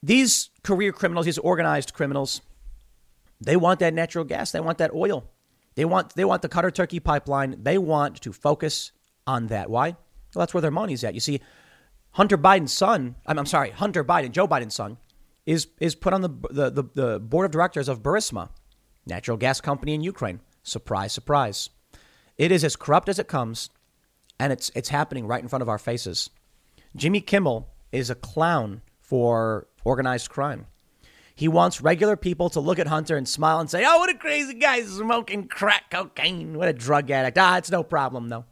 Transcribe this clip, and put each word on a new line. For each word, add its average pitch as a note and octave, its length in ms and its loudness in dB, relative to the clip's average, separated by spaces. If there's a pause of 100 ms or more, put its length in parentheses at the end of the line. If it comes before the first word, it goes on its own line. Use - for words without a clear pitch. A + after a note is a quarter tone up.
these A#3 480 4 (140)
career G3 280 2
criminals, E3+ 340 0
these D#3+ 120 0
organized D#3+ 560 0
criminals, C#3 480 -2 (960)
they C3 160 2
want F3+ 240 4
that E3+ 140 4
natural E3 320 -2
gas. - 260 -6
They - 80 -2
want E3 200 -2
that E3 140 2
oil. E3+ 360 -2 (460)
They D3 100 0
want, F3+ 300 0
they F#3 100 2
want F#3+ 160 2
the - 80 -4
Qatar F3 240 0
Turkey F3 260 -2
pipeline. C#3 640 0
They D3 140 2
want D3+ 440 0
to C3 120 -10
focus - 580 -2 (340)
on A#2+ 220 -2
that. G#2+ 220 -4
Why? B2 200 2
Well, F3 80 -12 (380)
that's E3+ 180 -2
where F3+ 80 2
their D#3 100 2
money's D#3 320 -4
at. G#2+ 100 -4
You G#2+ 80 -6
see, C#3 200 -2 (680)
Hunter G3+ 260 4
Biden's E3+ 360 6
son, E3 420 2 (100)
I'm, D#3 140 -2
I'm C#3 60 -2
sorry, C#3 260 0
Hunter F#3 320 -2
Biden, C#3 280 2
Joe F3+ 160 4
Biden's B2+ 280 0
son, G#2+ 220 -8 (480)
is, D#3 220 0 (120)
is D#3 160 0
put F#3+ 180 0
on F#3+ 80 0
the, F3+ 80 -2 (200)
the, C3+ 200 0
the, C3+ 140 -2 (100)
the A#2+ 260 -2
board A2+ 260 0
of B2 60 0
directors D#3 360 0
of A#2+ 160 -4
Burisma, C3+ 460 -2 (560)
natural F2+ 320 -6
gas B2+ 240 -2
company C#3+ 320 -4
in D3+ 80 -4
Ukraine. A#2 400 -6 (220)
Surprise, G2+ 500 -6
surprise. C3+ 560 -2 (680)
It D#3+ 140 4
is F3 120 4
as D3+ 120 0
corrupt D#3+ 340 2
as F#3+ 80 -2
it - 100 -4
comes, A#2 420 -4 (680)
and C#3 140 0
it's, - 220 -6
it's - 140 -6
happening C#3+ 360 -4
right A#2 160 -4
in B2 80 -12
front C3 120 -2
of A#2 80 -4
our G#2 100 -2
faces. A#2+ 500 -6 (680)
Jimmy F#3 260 2
Kimmel D#3 480 0 (220)
is B2 180 -4
a B2+ 60 -2
clown B2+ 680 -2 (180)
for A#2 680 0 (160)
organized B2+ 460 -2
crime. C#3 360 -4 (680)
He D3+ 120 0
wants F3 340 4
regular F3 340 4
people F3 360 -2
to - 80 -2
look D#3+ 200 0
at D#3+ 80 2
Hunter D#3 300 0
and C3 100 -4
smile D#3 320 2
and D#3 100 -4
say, F3+ 160 0
"Oh, E4 140 8
what F4+ 100 2
a F4+ 80 0
crazy D4 360 -4
guy B3 300 2
smoking G#3 640 -2
crack G3+ 420 0
cocaine. E3 680 -4
What F3 100 0
a E3 60 2
drug C3 360 0
addict. C3 280 0
Ah, F3+ 200 6
it's E3+ 140 -4
no E3+ 120 0
problem, C3 460 -2
though." A#2 220 -10